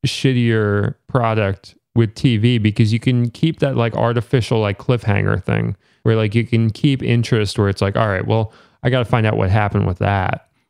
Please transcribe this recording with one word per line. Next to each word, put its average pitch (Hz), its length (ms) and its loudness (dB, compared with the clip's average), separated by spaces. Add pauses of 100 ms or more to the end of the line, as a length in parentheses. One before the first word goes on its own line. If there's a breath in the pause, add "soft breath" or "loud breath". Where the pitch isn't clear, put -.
shittier 113 920 0 (100)
product 110 720 -2 (180)
with 113 220 2
T 123 220 2
V 120 200 2
because 107 340 2
you 117 80 0
can 120 300 0
keep - 300 -2
that, 139 180 0
like, 117 180 0
artificial, 117 640 0
like, 101 200 -2
cliffhanger 101 640 0
thing 57 320 -2 (260)
where, 113 140 2
like, 110 180 0
you 117 120 0
can 113 260 0
keep 135 320 -2
interest 117 560 0
where 101 100 2
it's 98 100 -4
like, 98 160 0
"All 117 120 0
right, 95 180 -2
well, 110 260 -2 (300 soft breath)
I 131 80 -2
gotta 127 160 0
find 113 220 0
out 107 100 0
what 95 140 0
happened 104 340 0
with 92 140 -4
that." 98 480 -2 (220)